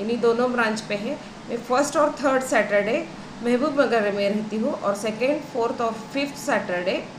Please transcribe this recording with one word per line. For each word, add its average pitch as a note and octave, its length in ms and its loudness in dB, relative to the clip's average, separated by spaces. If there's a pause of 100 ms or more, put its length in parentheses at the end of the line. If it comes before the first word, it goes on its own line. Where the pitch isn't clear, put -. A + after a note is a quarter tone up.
इन्हीं A3+ 180 -2
दोनों A#3+ 320 4
branch A3 300 0
पे G#3 140 -4
है। A#3+ 220 -4 (320)
मैं A#3 80 -4
first C#4+ 400 2
और D4 140 4
third C4 320 2
Saturday G#3+ 640 2 (380)
महबूब C4+ 380 2
नगर A3 300 4
में G3+ 180 0
रहती G#3+ 260 -2
हूँ B3+ 180 0
और G3+ 220 -2
second, A#3 460 -2
फोर्थ A#3 400 -2
और A3+ 100 0 (220)
fifth C#4 220 -2
सैटरडे, F#3+ 560 -2
अ, D4+ 160 -4 (100)